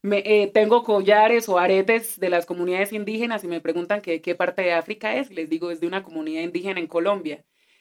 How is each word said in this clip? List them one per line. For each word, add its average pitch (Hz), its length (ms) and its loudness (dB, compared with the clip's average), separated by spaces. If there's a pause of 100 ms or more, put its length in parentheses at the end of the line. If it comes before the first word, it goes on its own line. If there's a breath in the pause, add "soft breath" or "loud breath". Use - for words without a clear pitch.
me, 202 240 -2
eh, 208 220 4
tengo 220 360 4
collares 214 680 4
o 180 100 4
aretes 190 640 2
de 185 80 0
las 175 160 2
comunidades 180 480 -2
indígenas 220 500 -4
y 185 40 -10
me 170 140 -6
preguntan 175 400 -2
que, 165 200 -4
qué 175 140 -4
parte 180 260 -2
de 180 120 0
África 214 440 -4
es, 277 120 -6
y 196 60 -20
les 160 140 -8
digo, 165 220 -4
"Es 165 100 -8
de 170 60 -4
una 190 160 -6
comunidad 160 380 -8
indígena 180 380 -6
en 165 80 -6
Colombia". 170 560 -4 (380)